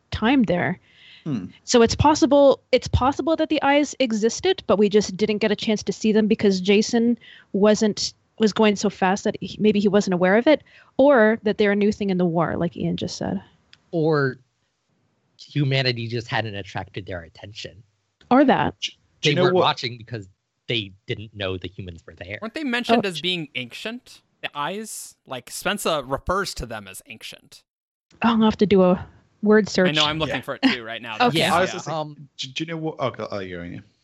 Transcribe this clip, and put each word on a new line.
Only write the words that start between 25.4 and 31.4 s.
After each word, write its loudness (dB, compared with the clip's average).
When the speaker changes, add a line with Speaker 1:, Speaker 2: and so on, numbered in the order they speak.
Speaker 4:
Spensa -4
refers -4
to -10
them -12
as -18
ancient. -20
Speaker 1:
I'll 2
have 4
to 4
do 6
a 4
word 4
search. 2
Speaker 4:
I 0
know, 2
I'm -2
looking -4
Speaker 2:
Yeah. -6
Speaker 4:
for -8
it -6
too 0
right -12
now. -10
Speaker 1:
<laughs> -10
Okay. 2